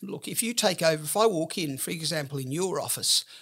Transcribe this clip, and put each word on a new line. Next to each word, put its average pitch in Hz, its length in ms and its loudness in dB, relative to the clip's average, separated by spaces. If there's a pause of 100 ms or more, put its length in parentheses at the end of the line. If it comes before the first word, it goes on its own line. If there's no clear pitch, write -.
Look, - 260 -8
if 180 140 -2
you 226 100 -2
take 196 300 2
over, 160 200 4
if 151 140 -4
I 214 80 6
walk 165 320 2
in, 143 220 -2
for 175 140 -4
example, 151 440 -4
in 131 160 -4
your 175 260 0
office, - 460 0 (180)